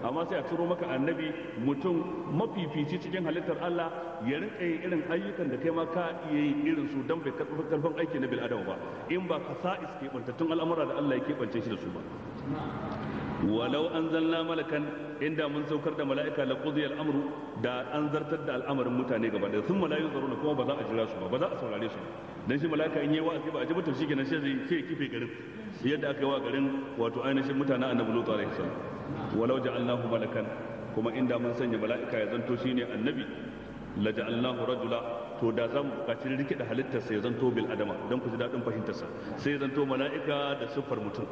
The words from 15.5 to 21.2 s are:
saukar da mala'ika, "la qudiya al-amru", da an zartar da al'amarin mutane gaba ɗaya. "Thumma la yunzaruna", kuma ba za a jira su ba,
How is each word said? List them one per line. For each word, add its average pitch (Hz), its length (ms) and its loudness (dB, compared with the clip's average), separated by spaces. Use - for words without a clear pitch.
saukar 151 300 0
da 151 80 0
mala'ika, 143 420 2
"la 131 80 2
qudiya 147 360 0
al-amru", 147 360 2
da 123 300 0
an 151 200 0
zartar 151 340 0
da 147 100 0
al'amarin 123 400 2
mutane 123 340 2
gaba 101 200 0
ɗaya. 107 180 2
"Thumma 180 200 4
la 151 120 2
yunzaruna", 143 360 0
kuma 151 200 0
ba 131 100 0
za 135 140 2
a 110 40 -2
jira 110 240 0
su 110 120 -6
ba, 92 80 -4